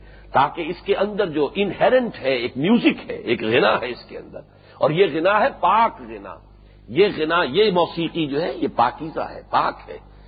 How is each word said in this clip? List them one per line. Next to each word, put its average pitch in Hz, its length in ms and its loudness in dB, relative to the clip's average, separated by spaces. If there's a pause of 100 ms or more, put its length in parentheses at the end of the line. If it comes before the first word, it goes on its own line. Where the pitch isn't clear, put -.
(320)
تاکہ 151 300 0
اس 170 200 -8
کے 196 140 0
اندر 202 300 0
جو 147 280 0
inherent 202 680 2
ہے، 131 120 0
ایک 117 240 -4
music 220 540 2
ہے، 87 60 -8
ایک - 260 -2
غنا 123 380 2
ہے 123 100 -6
اس - 180 -14
کے - 100 -16
اندر، 82 220 -16 (340)
اور - 160 0
یہ 185 240 4
غنا 190 260 2
ہے 262 80 4 (120)
پاک 214 400 2
غنا، 101 340 -14 (540)
یہ 170 280 4
غنا، 160 260 0
یہ 180 280 2
موسیقی 165 560 0
جو 139 160 -4
ہے 185 140 -4
یہ 135 200 -2
پاکیزہ 131 440 -2
ہے، - 300 -10
پاک 143 240 0 (140)
ہے، 73 100 -14 (300)